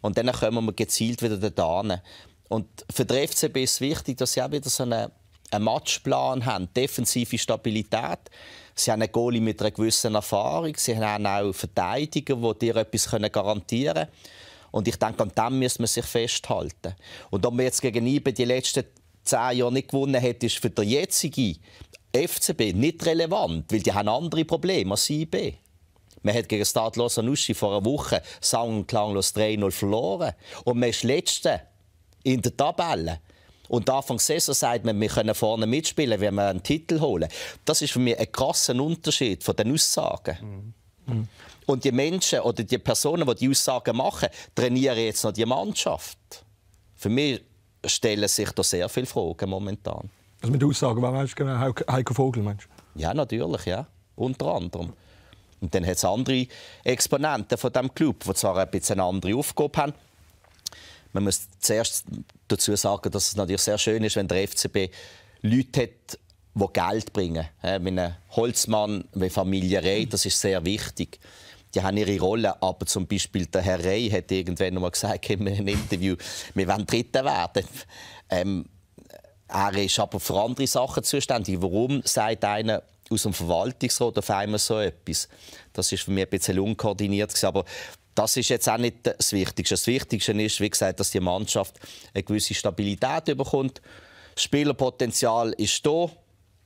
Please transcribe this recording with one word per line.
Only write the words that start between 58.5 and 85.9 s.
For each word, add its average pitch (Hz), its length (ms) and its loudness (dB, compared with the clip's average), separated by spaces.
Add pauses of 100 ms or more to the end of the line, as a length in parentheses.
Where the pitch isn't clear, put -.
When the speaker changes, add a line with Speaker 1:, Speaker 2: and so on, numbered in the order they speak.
Speaker 1:
ein 95 140 2
bisschen 98 280 0
eine 92 80 2
andere 95 280 0
Aufgabe 147 440 0
haben. 147 140 0 (1200)
Man 98 120 0
muss - 220 0 (120)
zuerst - 460 0 (420)
dazu 104 280 2
sagen, 101 360 0
dass 98 160 0
es - 80 -2
natürlich 95 260 0
sehr 104 160 2
schön 110 260 2
ist, 104 120 0
wenn 101 120 0
der 92 160 2
F - 120 -6
C - 120 -2
B 95 220 0 (540)
Leute 127 400 2
hat, - 360 -10 (340)
die 101 200 2
Geld 98 400 0
bringen. 82 320 -2 (160)
Ja, 92 220 -2
wie 95 60 -2
ein 87 260 -2 (160)
Holzmann, 110 720 0 (100)
wie 92 160 0
Familie 92 540 0
Rey, 98 240 2
das - 180 0
ist - 160 0
sehr 92 240 0
wichtig. - 540 -4 (560)
Die 92 80 2
haben 98 140 0
ihre 101 220 2
Rolle, 101 420 0
aber 92 260 -2
zum 92 180 0
Beispiel 95 400 -2
der 92 160 0
Herr 90 220 2
Rey 104 260 2
hat 98 220 -2
irgendwann 92 420 0
noch 90 80 -2
mal 87 100 -2
gesagt - 380 -4
in 101 180 0
einem 98 200 -2
Interview, 95 480 0 (200)
<laughs> - 200 -14
wir 95 120 0
wollen 98 200 0
Dritter 123 360 0
werden. 104 420 0 (640)
Ähm, 92 360 0 (800)
er 98 280 0
ist 98 240 0
aber 101 200 0
für 95 220 0
andere 123 240 0
Sachen 131 380 0
zuständig. 107 580 0
Warum 113 440 2
sagt 110 400 0
einer 107 380 0 (260)
aus 110 140 0
dem 101 100 0
Verwaltungsrat 107 840 0
auf 104 120 -2
einmal 104 300 0
so 110 200 2
etwas? 85 480 -2 (460)
Das - 180 -2